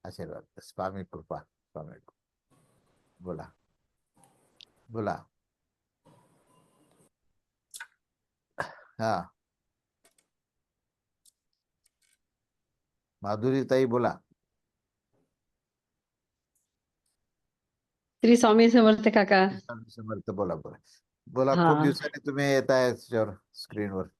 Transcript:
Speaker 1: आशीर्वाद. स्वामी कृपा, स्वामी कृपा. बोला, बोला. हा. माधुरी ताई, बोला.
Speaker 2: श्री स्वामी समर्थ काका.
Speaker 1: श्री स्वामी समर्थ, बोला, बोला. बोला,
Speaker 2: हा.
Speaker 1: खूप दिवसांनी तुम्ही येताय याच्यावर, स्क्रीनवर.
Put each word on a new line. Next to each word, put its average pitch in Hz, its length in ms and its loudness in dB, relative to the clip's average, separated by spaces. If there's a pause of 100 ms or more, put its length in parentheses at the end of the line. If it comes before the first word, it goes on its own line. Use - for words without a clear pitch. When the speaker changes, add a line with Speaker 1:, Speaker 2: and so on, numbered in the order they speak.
Speaker 1:
आशीर्वाद. 90 380 -16 (200)
स्वामी 95 400 -12 (100)
कृपा, 78 260 -14
स्वामी - 540 -20
कृपा. - 640 -20 (640)
बोला, 87 220 -12 (1500)
बोला. 104 320 -8 (3750)
हा. 107 220 -2 (4000)
माधुरी 117 420 -2
ताई, 131 200 2
बोला. 120 320 -2 (4000)
Speaker 2:
श्री 233 120 8
स्वामी 233 340 6
समर्थ 220 380 6
काका. 196 400 4
Speaker 1:
श्री 190 100 -6
स्वामी 117 320 -16
समर्थ, 107 400 -12
बोला, 95 240 -4
बोला. - 220 -14 (520)
बोला, 131 240 0
Speaker 2:
हा. 165 220 4
Speaker 1:
खूप 151 80 0
दिवसांनी - 440 -4
तुम्ही 143 180 -4
येताय 131 440 2
याच्यावर, 113 420 -4 (240)
स्क्रीनवर. 98 500 -8 (160)